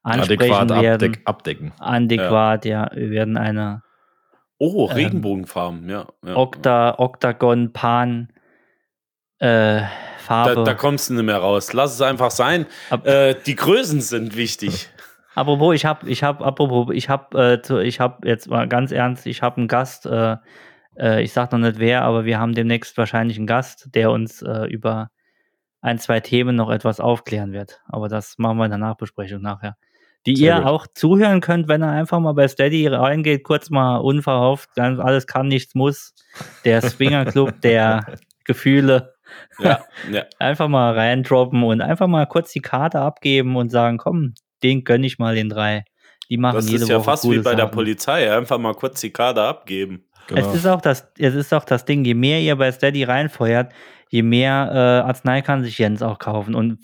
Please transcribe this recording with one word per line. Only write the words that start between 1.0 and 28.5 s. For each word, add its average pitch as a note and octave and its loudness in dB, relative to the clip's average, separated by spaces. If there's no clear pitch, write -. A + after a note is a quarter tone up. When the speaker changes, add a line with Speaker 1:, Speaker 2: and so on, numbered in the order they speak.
Speaker 2:
abdeck-, A2 -14
abdecken. - -8
Speaker 1:
Adäquat, A2 0
ja. G#2+ -4
Wir A2 -8
werden A2 -2
eine, G#2+ -4
Speaker 3:
Oh, D#3+ 0
Speaker 1:
ähm, B2 -4
Speaker 3:
Regenbogenfarben, F#2 -4
ja, G2+ -10
ja. F2+ -8
Speaker 1:
Okta-, B2 2
Oktagon, A#2+ 0
Pan, A#2+ -2
äh, A2 2
Farbe. A#2+ 0
Speaker 3:
Da, A#2 2
da B2+ 2
kommst C#3+ -2
du B2+ -4
nicht A#2 0
mehr G#2+ 0
raus. G2 0
Lass C3 0
es A#2+ -6
einfach B2+ 0
sein. D3+ 0
Speaker 1:
Ab- B2 -4
Speaker 3:
Äh, C#3 4
die C#3+ -4
Größen E3 2
sind A2 -6
wichtig. G#2 -6
Speaker 1:
<laughs> - -20
Apropos, D3 2
ich D#3 0
hab, D3+ -4
ich C3 -4
hab, C#3+ -2
apropos, C3 0
ich - -4
hab, C#3 -4
äh, B2 4
zu, C3 -2
ich A2+ -2
hab B2 -4
jetzt A2+ -4
mal A#2+ -2
ganz B2 -2
ernst, B2 -4
ich A2+ -8
hab B2 -2
einen A#2+ -2
Gast, B2+ -4
äh, A2+ -2
äh, A2 2
ich A2+ -6
sag B2 -2
noch A#2+ 2
nicht A#2 0
wer, A#2+ 2
aber A2+ 0
wir A2+ 0
haben A#2 -2
demnächst A#2 -2
wahrscheinlich A2+ -2
einen G#2+ -6
Gast, B2 -4
der A2+ 2
uns, A2+ -4
äh, A2 -6
über A2 -6
ein, A#2+ -2
zwei A2+ -2
Themen B2 0
noch A2+ 0
etwas A2+ -2
aufklären G#2+ -4
wird. G2+ -14
Aber G#2+ -8
das G#2+ -8
machen A2+ 0